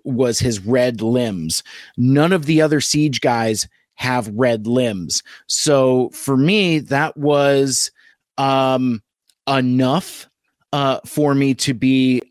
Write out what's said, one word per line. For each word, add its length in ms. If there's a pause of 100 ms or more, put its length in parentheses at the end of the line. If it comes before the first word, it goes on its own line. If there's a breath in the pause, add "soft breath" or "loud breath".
was 360
his 200
red 400
limbs. 640 (340 loud breath)
None 360
of 140
the 140
other 200
Siege 400
guys 480 (260)
have 400
red 320
limbs. 560 (240 loud breath)
So 640
for 260
me, 440
that 360
was, 760 (460 soft breath)
um, 640 (460)
enough, 800 (440)
uh, 320
for 300
me 200
to 200
be, 560